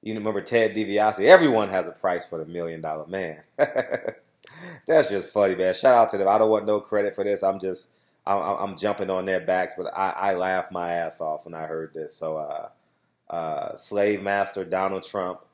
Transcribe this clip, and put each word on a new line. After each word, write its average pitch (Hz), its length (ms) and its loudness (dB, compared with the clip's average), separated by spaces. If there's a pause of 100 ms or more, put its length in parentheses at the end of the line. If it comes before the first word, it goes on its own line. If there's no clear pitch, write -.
You 110 140 -8
remember 104 260 -4
Ted 110 340 2
DiBiase? 104 500 0
Everyone 131 440 8
has 92 180 -2
a 85 40 -12
price 90 340 -4
for 82 140 -8
the 80 60 -8
Million 85 360 -8
Dollar 78 260 -8
Man. 82 420 -8
<laughs> - 80 -16
That's - 1500 0
just 98 220 -4
funny, 95 240 4
man. 92 180 2
Shout 131 200 6
out 117 160 8
to 101 80 -4
them. 98 100 2
I 101 100 6
don't 110 120 6
want 104 160 2
no 104 140 2
credit 101 340 -2
for 98 100 -4
this. 101 200 0
I'm 98 160 0
just, 92 300 -8 (360)
I'm, 98 160 0
I'm, 98 280 -2
I'm 90 80 -12
jumping 101 320 -2
on 92 160 -2
their 92 140 0
backs, 92 380 -2
but - 180 -8
I, 95 200 0
I 98 180 0
laughed 92 380 -2
my 87 200 -4
ass 85 300 -4
off 78 240 -6
when 85 80 -16
I 80 120 -10
heard 80 280 -8
this. 78 220 -10
So, 80 220 -6
uh, 76 320 -8 (600)
uh, 80 460 -6
slave 101 460 -2
master 98 440 -2
Donald 95 380 -4
Trump 92 380 -6 (120)